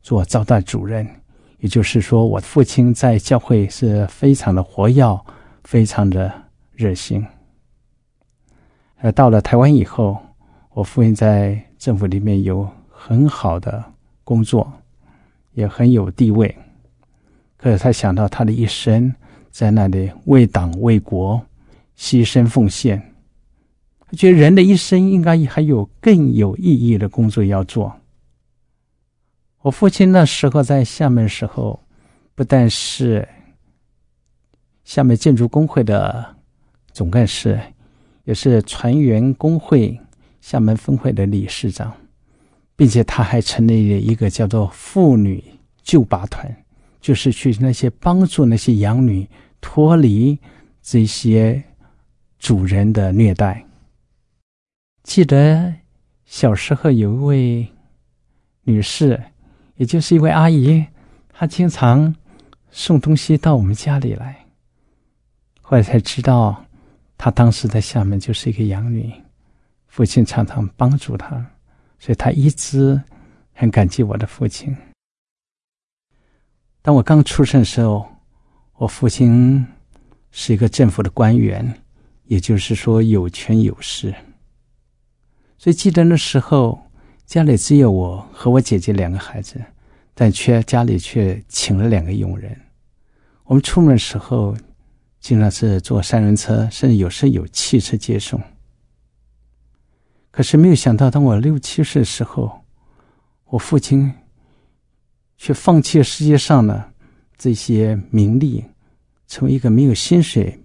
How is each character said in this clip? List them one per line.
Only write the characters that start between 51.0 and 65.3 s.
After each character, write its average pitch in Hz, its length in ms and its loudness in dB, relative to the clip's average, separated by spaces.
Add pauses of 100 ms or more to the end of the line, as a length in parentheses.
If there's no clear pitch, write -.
些 110 580 0 (760)
主 95 260 0
人 98 280 0
的 98 200 -2
虐 101 220 2
待。 101 320 -4 (1400)
记 - 220 0
得 156 500 2 (500)
小 - 300 -2
时 139 220 -4
候 156 160 0
有 107 200 0
一 120 60 -4
位 127 500 -2 (920)
女 107 180 0
士， 120 400 0 (560)
也 127 100 -4
就 165 140 -2
是 160 140 0
一 170 40 6
位 156 100 2
阿 160 220 4
姨， 156 340 2 (480)
她 - 140 -6
经 175 220 -2
常 147 460 2 (560)
送 - 300 0
东 151 160 0
西 - 220 0
到 156 180 0
我 113 60 0
们 98 120 0
家 143 240 -4
里 123 160 -6
来。 127 300 -14 (1200)